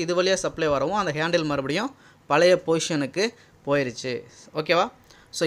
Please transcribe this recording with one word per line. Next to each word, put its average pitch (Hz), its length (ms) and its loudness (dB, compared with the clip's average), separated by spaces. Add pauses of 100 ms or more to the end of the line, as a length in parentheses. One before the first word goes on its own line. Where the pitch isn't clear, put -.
இது 170 140 -2
வழியா 185 260 2
சப்ளை 156 300 -2
வரவும், 160 260 0
அந்த 165 180 -2
ஹேண்டில் 165 320 2
மறுபடியும் 143 400 -2 (400)
பழைய 175 240 4 (120)
பொசிஷனுக்கு 160 580 -2 (400)
போயிருச்சு. 131 480 -2 (460)
ஓகேவா? 170 280 2 (500)
So, 175 100 -2